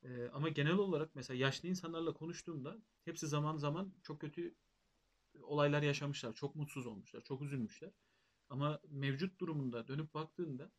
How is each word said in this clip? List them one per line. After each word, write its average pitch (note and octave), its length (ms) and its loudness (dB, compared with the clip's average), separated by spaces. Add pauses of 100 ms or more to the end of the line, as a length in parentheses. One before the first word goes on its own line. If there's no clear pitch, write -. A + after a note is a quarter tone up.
Ee, B2 300 -4
ama C#3+ 160 2
genel D3 280 4
olarak F3 380 4
mesela C3 240 -4
yaşlı C3+ 300 4
insanlarla E3 460 0
konuştuğumda D#3 640 -6 (260)
hepsi D#3+ 220 -4
zaman D3 300 2
zaman D#3+ 360 0 (100)
çok D3+ 180 -8
kötü E3+ 340 -4 (880)
olaylar D3 400 6
yaşamışlar, C#3+ 520 0
çok C#3+ 200 -4
mutsuz C#3+ 320 -4
olmuşlar, A2 380 -10
çok C3+ 180 -4
üzülmüşler. C#3 480 -4 (580)
Ama D3 400 0
mevcut C#3 520 0
durumunda C3+ 480 0
dönüp D3+ 260 -2
baktığında D#3 640 -4